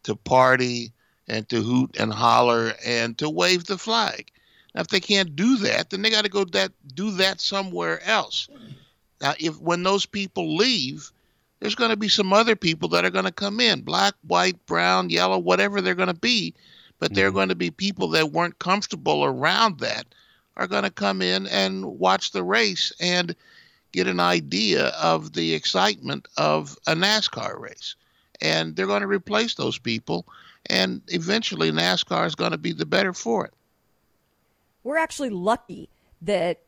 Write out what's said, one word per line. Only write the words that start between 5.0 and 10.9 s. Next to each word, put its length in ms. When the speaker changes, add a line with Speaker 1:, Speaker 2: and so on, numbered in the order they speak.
Speaker 1:
can't 360
do 220
that, 320
then 120
they 80
gotta 180
go 180
that, 260
do 180
that 280
somewhere 600
else. 460
Now, 180
if, 220
when 240
those 220
people 500
leave, 540